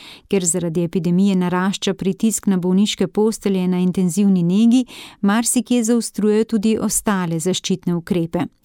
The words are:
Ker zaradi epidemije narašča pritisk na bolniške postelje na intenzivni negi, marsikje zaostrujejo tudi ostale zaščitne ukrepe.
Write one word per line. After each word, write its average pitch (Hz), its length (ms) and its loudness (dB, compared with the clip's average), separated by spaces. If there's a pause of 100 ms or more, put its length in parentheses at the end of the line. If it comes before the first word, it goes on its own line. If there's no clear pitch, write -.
(280)
Ker 190 180 -2
zaradi 175 380 -2
epidemije 180 520 0
narašča 180 580 -2
pritisk 190 540 -2
na 190 100 2
bolniške 185 500 0
postelje 202 600 -2
na 180 120 0
intenzivni 180 640 2
negi, 226 420 4 (360)
marsikje 233 640 0
zaostrujejo 214 600 0
tudi 220 380 0
ostale 185 580 -2
zaščitne 175 560 -2
ukrepe. 170 500 -2 (200)